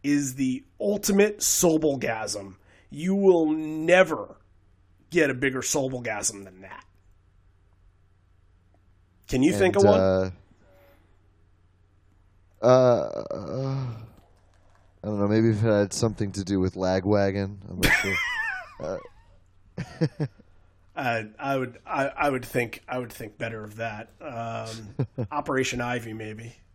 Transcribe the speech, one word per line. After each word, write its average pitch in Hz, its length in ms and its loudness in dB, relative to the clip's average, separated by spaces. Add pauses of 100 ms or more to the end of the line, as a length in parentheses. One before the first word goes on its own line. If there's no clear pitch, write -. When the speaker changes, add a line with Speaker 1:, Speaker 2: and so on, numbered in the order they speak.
Speaker 1:
is 143 320 0
the 131 280 -2 (160)
ultimate 208 600 2
Sobelgasm. 123 1160 0 (360)
You 175 240 -2
will 180 360 6
never 156 840 2 (760)
get 160 200 4
a 135 60 -2
bigger 127 260 -2
Sobelgasm 113 800 -4
than 92 180 -20
that. - 220 -20 (2500)
Can 131 160 0
you 160 100 4
think 92 220 4
of 98 80 6
Speaker 2:
And, 101 80 8
Speaker 1:
one? 95 80 6
Speaker 2:
uh, 95 320 2 (2250)
uh, 113 60 4 (640)
uh, 131 560 -6 (1160)
I 95 40 -6
don't 104 120 -4
know. 101 80 2
Maybe 110 220 4
if 107 140 2
it 117 40 2
had 104 260 2
something 107 400 -2
to 98 100 -4
do 98 160 0
with 92 160 0
Lagwagon. 98 840 2 (120)
I'm 90 120 -10
not - 120 4
sure. - 220 -2 (640)
Speaker 1:
<laughs> 87 200 -8 (1200)
Speaker 2:
Uh, 151 120 -2
<laughs> - 60 -20 (580)
Speaker 1:
Uh, 117 280 -2 (160)
I 139 180 -2
would, 120 300 -6
I, 139 180 -2
I 143 240 -2
would 127 160 -4
think, 117 420 -4
I 127 120 -6
would 120 120 -10
think - 280 -16
better 113 240 -8
of 104 140 -14
that. 113 340 -8 (100)
Um, 113 1040 -8
Speaker 2:
<laughs> - 40 -12
Speaker 1:
Operation 131 500 -2
Ivy, 120 320 -6
maybe. 110 420 -12 (180)